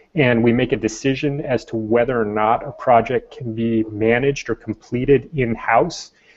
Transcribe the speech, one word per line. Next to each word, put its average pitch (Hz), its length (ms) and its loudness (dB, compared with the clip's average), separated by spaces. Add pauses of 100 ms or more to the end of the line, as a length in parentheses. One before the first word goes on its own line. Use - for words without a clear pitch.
(140)
and 123 280 4
we 117 100 4
make 127 200 0
a 135 40 0
decision 139 640 -2
as 135 240 -2
to - 120 -8
whether 117 440 0
or 110 40 2
not 107 420 0
a 139 40 -12
project 120 640 0
can 117 160 -8
be 113 380 0
managed 117 580 0
or 113 60 -2
completed 123 800 -2
in-house? 123 800 -2 (240)